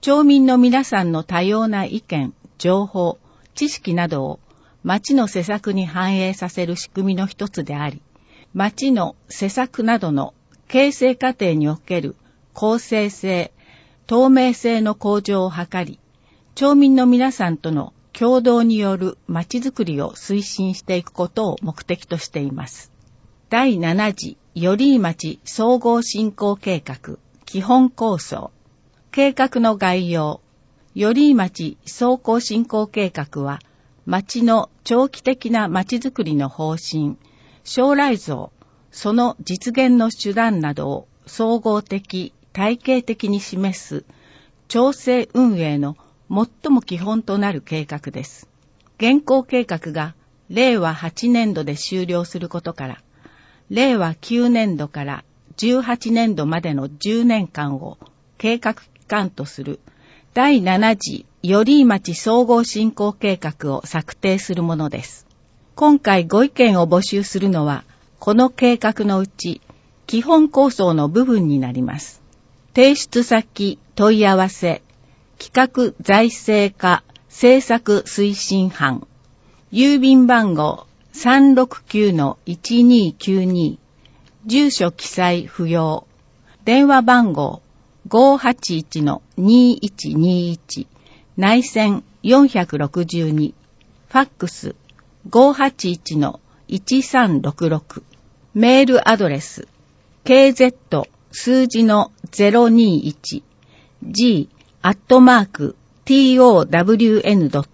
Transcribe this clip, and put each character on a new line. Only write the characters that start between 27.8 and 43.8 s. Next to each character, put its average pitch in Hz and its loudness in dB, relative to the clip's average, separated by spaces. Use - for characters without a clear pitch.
構 226 -4
想。 - -14
計 277 0
画 262 -2
の 226 2
概 185 -2
要。 156 -4
寄 233 2
居 277 6
町 175 -4
総 254 -2
合 233 -2
振 233 -4
興 214 -4
計 208 -6
画 143 -10
は、 139 -8
町 202 -4
の 226 0
長 247 0
期 - -14
的 254 -4
な 214 -2
町 185 -4
づ 247 -6
く 247 -6
り 156 -4
の 139 -2
方 156 -8
針、 151 -6
将 269 0
来 277 0
像、 135 -12
そ - -6
の 240 0
実 185 -10
現 247 2
の 226 0
手 202 -8
段 220 -2
な 147 -4
ど 143 -8
を - -10
総 226 -2
合 214 -2
的、 185 -10
体 214 -4
系 254 -2
的 226 -8
に 202 -2
示 190 -8